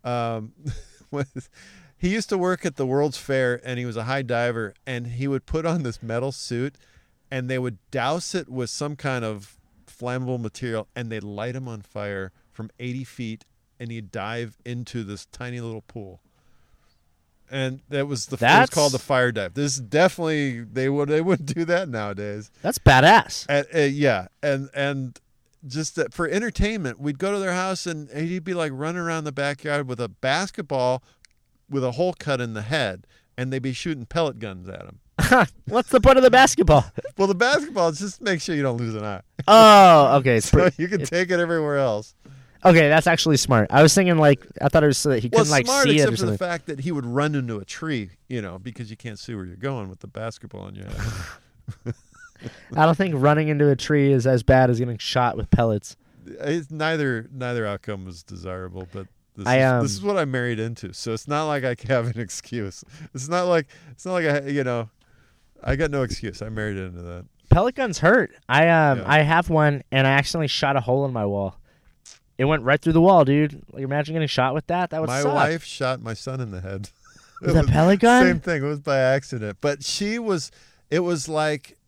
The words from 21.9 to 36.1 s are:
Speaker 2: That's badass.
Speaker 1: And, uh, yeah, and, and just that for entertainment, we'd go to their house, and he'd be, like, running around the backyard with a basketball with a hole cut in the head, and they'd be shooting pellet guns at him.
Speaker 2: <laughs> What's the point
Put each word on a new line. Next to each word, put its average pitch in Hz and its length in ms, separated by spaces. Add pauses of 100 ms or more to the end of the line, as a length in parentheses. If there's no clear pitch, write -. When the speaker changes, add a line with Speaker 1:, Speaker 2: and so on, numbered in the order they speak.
Speaker 2:
That's - 160
badass. 151 720
Speaker 1:
And, 143 260
uh, 165 60
yeah, 139 480 (140)
and, 139 320
and 139 440 (480)
just 147 300
that 151 180
for 170 120
entertainment, 202 720
we'd 143 200
go 190 140
to 202 60
their 190 140
house, 185 340
and 151 240
he'd 165 340
be, 185 100
like, 160 200
running 160 280
around 165 220
the 151 80
backyard 143 560
with 123 120
a 117 80
basketball 131 960 (680)
with 135 160
a 127 80
hole 175 260
cut 139 220
in 117 140
the 107 80
head, 110 440 (300)
and 127 160
they'd 131 100
be 131 120
shooting 139 320
pellet 156 320
guns 95 300
at 92 140
him. - 180 (560)
Speaker 2:
<laughs> - 120
What's 233 220
the 254 100
point 262 160